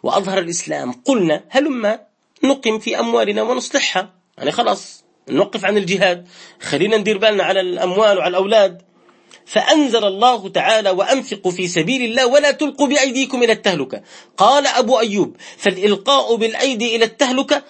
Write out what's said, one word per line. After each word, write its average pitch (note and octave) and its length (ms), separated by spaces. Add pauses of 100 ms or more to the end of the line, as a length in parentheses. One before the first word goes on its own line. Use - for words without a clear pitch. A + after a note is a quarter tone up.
وأظهر F#3+ 360
الإسلام D#3 520
قلنا: E3+ 580
'هلما B3 500 (440)
نقم B3+ 360
في A3 200
أموالنا A3+ 420
ونصلحها'"، A#3 720 (240)
يعني C3+ 140
خلاص - 520 (260)
نوقف F#3+ 360
عن G#3 120
الجهاد، F3+ 500 (340)
خلينا G3+ 360
ندير G#3+ 200
بالنا G3+ 260
على F#3+ 160
الأموال F#3 580
وعلى F3 120
الأولاد. F#3+ 520 (640)
فأنزل A#3 600
الله G3+ 440
تعالى: G3 400
"وأنفقوا F#3+ 640
في F3+ 160
سبيل F3 340
الله A#3+ 260
ولا C#4+ 240
تلقوا C#4+ 360
بأيديكم C4 560
إلى A3+ 100
التهلكة". D#3 480 (360)
قال C#4 300
أبو A#3+ 320
أيوب: G3+ 360 (220)
"فالإلقاء G#3 800
بالأيدي A3+ 600
إلى A3+ 100
التهلكة B3+ 640